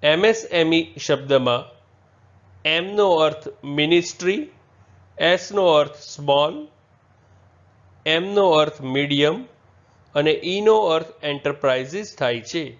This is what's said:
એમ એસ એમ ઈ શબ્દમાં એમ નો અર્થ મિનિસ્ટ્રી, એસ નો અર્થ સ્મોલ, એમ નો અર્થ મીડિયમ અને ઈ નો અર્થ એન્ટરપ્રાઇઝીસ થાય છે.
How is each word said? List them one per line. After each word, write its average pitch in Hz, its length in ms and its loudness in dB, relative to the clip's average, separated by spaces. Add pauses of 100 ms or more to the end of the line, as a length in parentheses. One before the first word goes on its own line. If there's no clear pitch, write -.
એમ 160 220 2
એસ 226 260 2
એમ 165 220 2
ઈ 165 260 0
શબ્દમાં 135 640 0 (1000)
એમ 175 300 -2
નો 202 160 4
અર્થ 156 540 0
મિનિસ્ટ્રી, 170 840 0 (720)
એસ 180 340 0
નો 196 140 2
અર્થ 147 300 2
સ્મોલ, 147 720 -2 (1400)
એમ 170 260 -2
નો 202 180 4
અર્થ 151 320 2
મીડિયમ 143 640 0 (680)
અને 147 300 0
ઈ 185 160 -4
નો 220 160 4
અર્થ 160 300 0 (160)
એન્ટરપ્રાઇઝીસ 143 920 -4
થાય 120 240 -2
છે. 131 400 -10